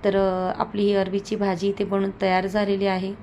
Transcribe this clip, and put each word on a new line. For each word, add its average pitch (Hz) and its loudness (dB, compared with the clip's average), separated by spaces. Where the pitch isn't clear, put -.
तर, 196 2
अ, 185 0
आपली 208 -2
ही 202 4
अरवीची 196 0
भाजी 196 0
इथे 202 -2
बनून 196 0
तयार 185 2
झालेली 202 0
आहे. 190 0